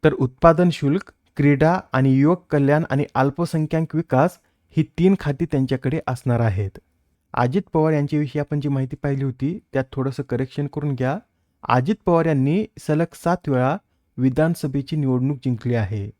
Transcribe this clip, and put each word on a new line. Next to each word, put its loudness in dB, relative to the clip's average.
तर 6
उत्पादन 2
शुल्क, -2
क्रीडा 4
आणि 4
युवक 2
कल्याण 2
आणि 0
अल्पसंख्याक -2
विकास 0
ही 2
तीन 6
खाती -2
त्यांच्याकडे -2
असणार -2
आहेत. -2
अजित 0
पवार 2
यांच्याविषयी -2
आपण -4
जी -4
माहिती -2
पाहिली -4
होती, -4
त्यात -2
थोडंसं -4
करेक्शन -4
करून -4
घ्या. -2
अजित 2
पवार 2
यांनी 0
सलग -2
सात -4
वेळा 0
विधानसभेची -2
निवडणूक 0
जिंकली -4
आहे. -4